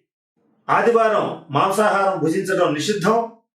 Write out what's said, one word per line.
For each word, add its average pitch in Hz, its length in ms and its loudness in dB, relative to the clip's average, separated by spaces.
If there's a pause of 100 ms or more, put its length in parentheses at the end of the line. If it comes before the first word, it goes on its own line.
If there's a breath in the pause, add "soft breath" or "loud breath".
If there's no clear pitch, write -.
(680)
ఆదివారం 220 840 0
మాంసాహారం 196 680 0
భుజించడం 175 540 0
నిషిద్ధం. 190 440 0 (380)